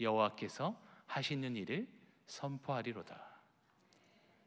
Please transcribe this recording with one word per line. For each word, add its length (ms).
여호와께서 800
하시는 500
일을 320
선포하리로다." 1000